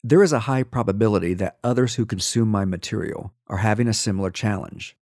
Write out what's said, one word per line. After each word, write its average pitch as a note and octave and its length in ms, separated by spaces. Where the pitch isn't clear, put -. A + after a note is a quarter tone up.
There D#3+ 160
is D#3 120
a A#2 60
high C3 240
probability G#2 680
that F#2 300
others B2 300
who A#2 100
consume A2 460
my G2 160
material - 680
are G2+ 120
having A2 300
a G#2+ 60
similar F#2+ 360
challenge. - 720